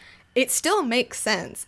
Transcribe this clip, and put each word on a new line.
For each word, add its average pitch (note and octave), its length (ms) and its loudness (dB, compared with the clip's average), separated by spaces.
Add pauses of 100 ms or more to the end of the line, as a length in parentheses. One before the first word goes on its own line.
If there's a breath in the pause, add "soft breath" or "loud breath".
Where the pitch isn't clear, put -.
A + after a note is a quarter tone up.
(340 loud breath)
it B3+ 160 2
still F#4+ 320 2
makes B3 380 -2
sense, - 480 -2